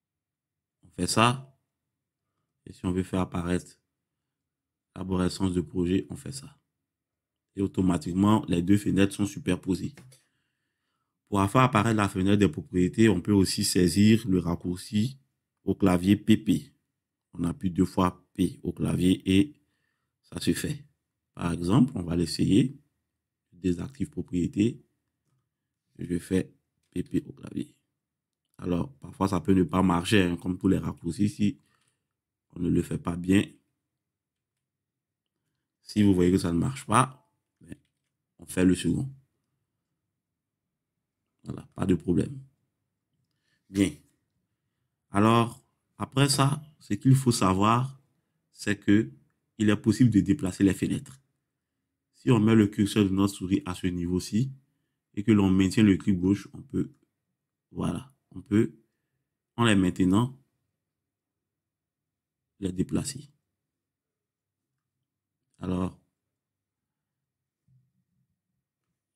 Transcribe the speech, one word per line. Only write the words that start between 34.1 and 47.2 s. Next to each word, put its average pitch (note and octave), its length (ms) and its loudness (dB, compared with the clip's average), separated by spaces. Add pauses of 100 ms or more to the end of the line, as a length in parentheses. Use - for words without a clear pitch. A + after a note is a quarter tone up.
Si - 220 -2
vous G2+ 100 4
voyez F2+ 180 4
que F#2+ 60 4
ça F#2 140 -4
ne E2+ 80 -2
marche - 260 -4
pas, C3 440 -2 (320)
ben, E2+ 140 -20 (640)
on - 60 -20
fait F#2 200 -2
le F#2 100 4
second. - 340 -4 (2250)
Voilà, - 200 -14 (120)
pas F2+ 100 -2
de F#2 100 4
problème. F2 460 -2 (1300)
Bien. G2 220 0 (1200)
Alors, A#2 540 2 (320)
après C3 300 0
ça, C#3 340 0 (180)
ce - 140 -10
qu'il C3 220 4
faut C3+ 160 2